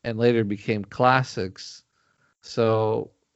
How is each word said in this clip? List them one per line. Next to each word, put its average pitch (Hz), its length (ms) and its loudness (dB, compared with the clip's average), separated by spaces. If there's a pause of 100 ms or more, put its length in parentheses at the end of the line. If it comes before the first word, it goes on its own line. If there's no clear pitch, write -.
and 117 160 -6
later 117 240 4
became 101 420 -4
classics. 127 1000 -2 (580)
So 110 720 0 (240)